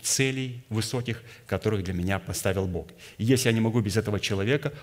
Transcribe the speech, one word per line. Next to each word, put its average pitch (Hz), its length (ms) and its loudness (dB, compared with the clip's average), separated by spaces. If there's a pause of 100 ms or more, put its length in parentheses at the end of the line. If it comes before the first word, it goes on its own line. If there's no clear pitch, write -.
целей 131 640 0
высоких, 120 540 -2 (240)
которых 98 380 0
для 92 100 -2
меня 92 240 2
поставил 95 480 -2
Бог. 87 220 -4 (280)
И 110 80 -4
если 120 240 4
я 113 60 6
не 113 60 4
могу 113 200 4
без 101 160 0
этого 104 240 0
человека, 110 640 0